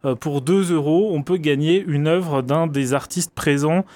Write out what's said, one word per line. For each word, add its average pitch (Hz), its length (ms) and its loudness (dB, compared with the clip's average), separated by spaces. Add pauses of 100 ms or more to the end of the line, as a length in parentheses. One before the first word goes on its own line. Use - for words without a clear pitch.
Euh, 131 80 0
pour 143 260 -4
deux 175 320 0
euros, 160 400 2
on 147 100 -2
peut 180 140 -2
gagner 151 500 0
une 147 220 0
œuvre 165 320 0
d'un 147 260 0
des 139 280 -2
artistes - 400 -4
présents, 151 500 0 (120)